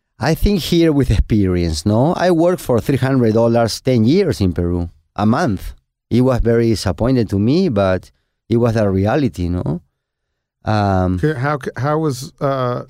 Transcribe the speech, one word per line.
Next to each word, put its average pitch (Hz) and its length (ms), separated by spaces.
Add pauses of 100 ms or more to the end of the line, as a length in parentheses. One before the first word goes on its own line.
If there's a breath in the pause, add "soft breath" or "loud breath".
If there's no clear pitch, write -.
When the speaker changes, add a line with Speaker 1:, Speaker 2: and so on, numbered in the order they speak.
(180)
Speaker 1:
I 156 160
think 202 260
here 165 320
with 135 180
experience, 90 760
no? 120 280
I 180 160
worked 175 320
for 120 180
three 139 160
hundred 127 380
dollars 117 460
ten 123 240
years 156 360
in 92 120
Peru, 87 380 (240)
a 101 120
month. 117 480 (360)
It 113 120
was 127 180
very 117 280
disappointing 110 600
to 98 100
me, 151 320
but 95 400 (380)
it 117 100
was 117 180
a 104 140
reality, 98 580
no? 92 320 (840)
Um, 95 560
Speaker 2:
C-, 151 120
how 147 260
c-, - 180
how 151 240
was, 135 400
uh, 131 500